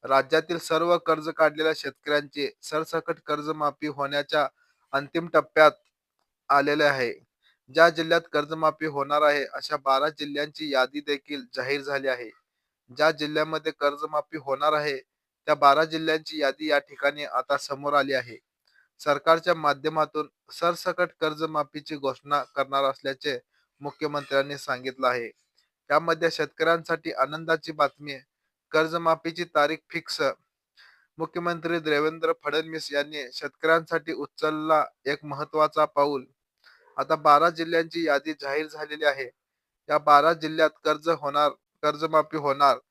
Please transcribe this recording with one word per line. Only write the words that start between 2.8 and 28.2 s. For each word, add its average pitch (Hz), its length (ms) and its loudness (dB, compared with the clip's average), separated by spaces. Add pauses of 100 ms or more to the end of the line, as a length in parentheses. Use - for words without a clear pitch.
कर्जमाफी 151 600 -4
होण्याच्या 143 600 -2 (440)
अंतिम 143 340 -4
टप्प्यात 156 440 6 (800)
आलेले 147 360 2
आहे. 135 280 2 (640)
ज्या 165 160 8
जिल्ह्यात 165 300 0 (120)
कर्जमाफी 156 540 -2
होणार 143 360 0
आहे, 147 300 2
अशा 143 240 -8
बारा 139 320 0
जिल्ह्यांची 147 640 -8
यादी 131 280 0
देखील 143 440 -6 (100)
जाहीर 135 260 -4
झाली 135 280 -4
आहे. 123 220 -6 (680)
ज्या 151 140 4
जिल्ह्यामध्ये 151 600 -4
कर्जमाफी 147 640 -4
होणार 139 360 -2
आहे, 151 240 -2 (500)
त्या 151 80 4
बारा 143 300 6
जिल्ह्यांची 160 560 -4
यादी 143 300 -2
या 147 80 4
ठिकाणी 143 460 -4
आता 127 320 -2
समोर 143 360 -6
आली 139 200 2
आहे. 120 260 -4 (600)
सरकारच्या 165 560 2
माध्यमातून 151 760 -2 (220)
सरसकट 175 580 -2 (120)
कर्जमाफीची 156 760 -4
घोषणा 139 460 -4
करणार 139 420 -2
असल्याचे 135 540 -4 (420)
मुख्यमंत्र्यांनी 143 760 -4
सांगितलं 131 500 -4
आहे. 120 200 -2 (600)
त्यामध्ये 165 420 2
शेतकऱ्यांसाठी 160 840 -2
आनंदाची 160 600 -2
बातमी 147 400 -4
आहे. 135 100 -16 (480)